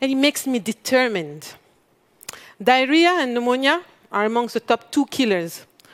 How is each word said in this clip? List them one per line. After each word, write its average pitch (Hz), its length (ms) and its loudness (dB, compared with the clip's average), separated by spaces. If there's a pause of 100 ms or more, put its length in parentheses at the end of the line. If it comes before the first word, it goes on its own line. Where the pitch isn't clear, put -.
And 269 100 0
it 269 60 0
makes 285 300 0
me 254 120 0
determined. 196 960 -2 (1080)
Diarrhea 262 580 4
and 254 120 -2
pneumonia 262 500 0 (300)
are 208 140 0
amongst 233 280 -2
the 226 60 -4
top - 300 -2
two 285 160 0
killers 185 580 -2 (300)